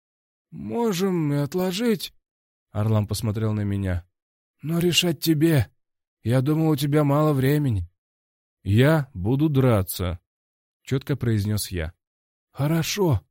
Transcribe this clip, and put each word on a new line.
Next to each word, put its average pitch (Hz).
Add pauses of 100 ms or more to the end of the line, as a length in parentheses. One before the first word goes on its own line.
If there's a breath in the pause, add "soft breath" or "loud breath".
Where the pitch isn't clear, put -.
(520)
«Можем 190
и 143
отложить», — 185 (580)
Орлам 107
посмотрел 107
на 107
меня. 98 (560)
«Но 165
решать 170
тебе. 156 (540)
Я 127
думал, 156
у 156
тебя 147
мало 147
времени». 131 (760)
«Я 131
буду 127
драться», — 107 (640)
четко 135
произнес 107
я. 80 (580)
«Хорошо». 156